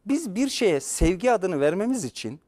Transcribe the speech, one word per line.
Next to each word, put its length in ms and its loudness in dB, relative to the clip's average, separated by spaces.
Biz 300 -2
bir 140 0
şeye 300 2
sevgi 520 0
adını 280 0
vermemiz 460 0
için 420 -10